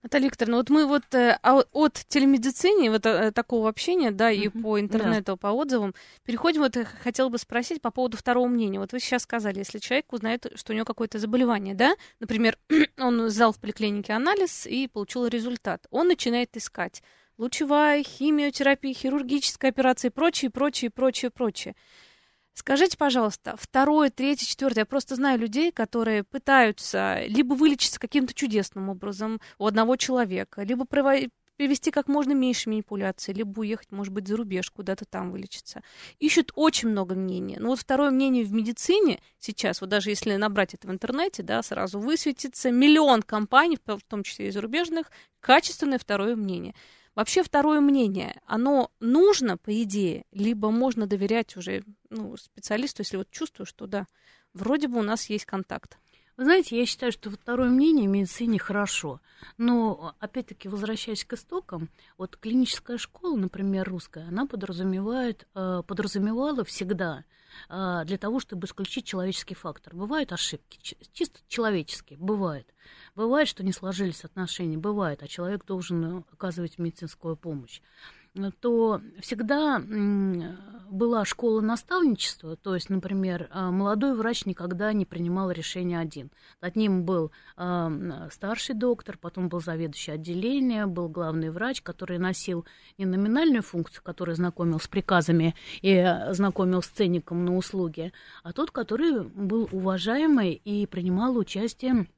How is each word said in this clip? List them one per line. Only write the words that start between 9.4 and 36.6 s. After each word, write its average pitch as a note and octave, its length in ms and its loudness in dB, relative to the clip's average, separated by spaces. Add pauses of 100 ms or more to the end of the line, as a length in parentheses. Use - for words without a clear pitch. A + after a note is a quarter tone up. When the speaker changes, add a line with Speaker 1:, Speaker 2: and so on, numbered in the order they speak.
Speaker 1:
если G3 180 -10
человек B3+ 340 -2
узнает, A#3 440 -4
что - 180 -10
у - 20 -2
него A3+ 100 -2
какое-то - 340 -4
заболевание, G#3+ 560 2
да, C4+ 200 4 (240)
например, A3 380 2 (120)
<clears throat> D4+ 280 4
он A#3+ 320 0
сдал A3 220 4
в - 80 -8
поликлинике G#3 540 -4
анализ F4 520 0
и B3+ 220 -4
получил B3 400 -4
результат, A#3 640 -4
он E4 160 2
начинает A#3+ 500 2
искать - 460 -8 (340)
лучевая, D4 640 4
химиотерапия, C#4 920 2
хирургическая C4+ 760 0
операция B3+ 400 2
и - 20 0
прочее, C#4 380 0
прочее, B3+ 400 0
прочее, B3+ 400 0
прочее. - 460 -4 (760)
Скажите, D4+ 440 2
пожалуйста, B3 600 0
второе, C#4+ 520 4
третье, C#4 360 0
четвёртое, A#3+ 360 0
я G#3+ 40 2
просто C4+ 300 -4
знаю C4 240 2
людей, B3 320 0
которые A3 540 -2
пытаются G#3+ 1000 2
либо B3 280 2
вылечиться C#4+ 480 2
каким-то C4 320 0
чудесным G3+ 560 -2
образом G3+ 500 -6 (200)
у G3 60 -2
одного A3 300 4
человека, G3+ 680 -2
либо B3 200 -2
прово-, C4+ 460 2 (260)
привести C#4+ 340 0
как C#4+ 200 0
можно C#4+ 240 2
меньше B3+ 360 2
манипуляций, G3 640 -4
либо G#3 280 -6
уехать, G#3+ 320 -6
может G3 180 -6
быть, F#3+ 160 -6
за G#3 80 0
рубеж, F#3+ 360 -4
куда-то G3 340 -6
там F#3 260 -8
вылечиться. - 520 -14 (360)
Ищут D#4 340 2
очень D4+ 360 2